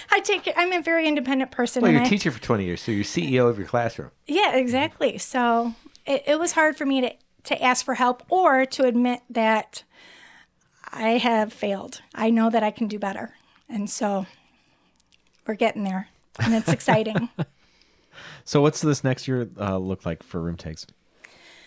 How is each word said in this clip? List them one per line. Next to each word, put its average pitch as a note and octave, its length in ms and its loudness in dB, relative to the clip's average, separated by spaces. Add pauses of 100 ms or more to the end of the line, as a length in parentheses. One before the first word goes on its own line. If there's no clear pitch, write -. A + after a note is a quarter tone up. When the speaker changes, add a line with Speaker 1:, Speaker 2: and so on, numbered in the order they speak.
(100)
Speaker 1:
I G#4 100 4
take F#4+ 260 -4
it, D4+ 100 -2
I'm F4 160 0
a F4 100 -2
very E4 260 0
independent C4+ 420 -2
person. B3 300 -2
Speaker 2:
Well, G#3+ 80 4
Speaker 1:
And D#3 80 6
Speaker 2:
you're C#3+ 80 4
a - 20 4
Speaker 1:
I - 40 2
Speaker 2:
teacher F#3+ 200 0
for A#2 100 -8
twenty G#2 260 0
years, F2 160 -4
so A#2 100 -4
you're G#2 120 0
C D3+ 300 -2
E B2+ 60 4
O A#2+ 80 6
of G#2+ 100 0
your F2+ 80 -8
classroom. A2+ 440 -2 (160)
Speaker 1:
Yeah, F4 300 2
exactly. C4 600 0
So A#3 560 0 (320)
it, C#4 200 0
it D4 120 2
was E4+ 140 0
hard D#4 240 2
for D4+ 100 -6
me C4+ 140 0
to, B3 120 -2 (320)
to - 180 -4
ask B3+ 220 2
for B3+ 100 -4
help B3 340 0
or D4+ 380 4
to - 180 0
admit A#3+ 360 2 (100)
that A3 520 0 (1120)
I A3+ 260 0
have A3 340 2
failed. - 500 -8 (120)
I A3+ 160 0
know A3+ 200 4
that A3 120 2
I G#3+ 80 2
can G#3+ 180 -4
do G#3 100 -6
better. G3+ 360 -8 (340)
And G#3 220 -4
so G3 360 -2 (1200)
we're A3 80 -6
getting G#3+ 300 0
there, F#3+ 240 -4 (300)
and A3+ 160 2
it's A3 140 0
exciting. A3 680 0
Speaker 3:
<laughs> - 40 -8 (1080)
So - 160 2
what's D3+ 200 4
this D3+ 240 2
next C3 240 -2
year, B2 200 -2 (120)
uh, F#2+ 180 0
look F#2+ 280 -4
like E2 160 -4
for - 180 -8
Room E2 160 -4
Tags? D#2+ 300 -12 (800)